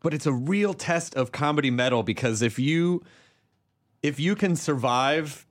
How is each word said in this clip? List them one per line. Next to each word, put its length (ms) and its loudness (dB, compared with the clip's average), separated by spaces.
But 120 0
it's 140 -2
a 60 2
real 420 0
test 400 -4
of 160 0
comedy 400 0
metal, 320 2
because 400 0
if 160 0
you, 460 0
if 160 -2
you 160 2
can 220 0
survive 960 0